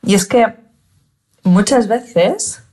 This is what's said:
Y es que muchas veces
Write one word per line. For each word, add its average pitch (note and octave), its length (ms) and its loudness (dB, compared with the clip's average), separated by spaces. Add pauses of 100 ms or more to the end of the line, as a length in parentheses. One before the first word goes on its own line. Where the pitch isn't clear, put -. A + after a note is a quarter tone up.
Y G3 120 0
es G3 120 0
que A#3 300 0 (840)
muchas G#3 460 2
veces A#3+ 720 -4 (100)